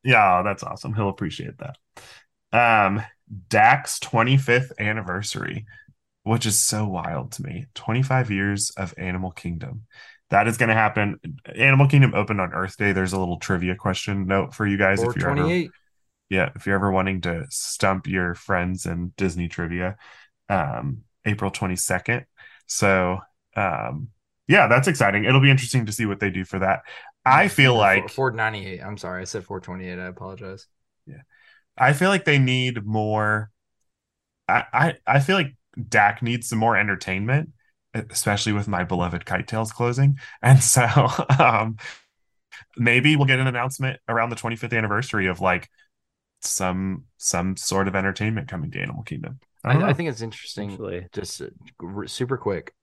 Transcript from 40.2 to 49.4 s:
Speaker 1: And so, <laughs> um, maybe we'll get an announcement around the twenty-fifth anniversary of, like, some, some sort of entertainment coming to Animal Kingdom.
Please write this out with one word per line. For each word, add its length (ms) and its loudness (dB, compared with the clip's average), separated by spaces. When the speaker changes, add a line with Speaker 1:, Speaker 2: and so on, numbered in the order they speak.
Speaker 1:
And 220 8
so, 240 4
<laughs> 520 2
um, 380 2
maybe 400 4
we'll 120 4
get 120 2
an 60 0
announcement 540 -4
around 220 0
the 40 -6
twenty-fifth 380 -6
anniversary 540 0
of, 120 -2
like, 300 0
some, 600 -4
some 400 -4
sort 300 -2
of 80 -4
entertainment 520 -2
coming 240 -8
to 80 -8
Animal 240 -8
Kingdom. 360 -12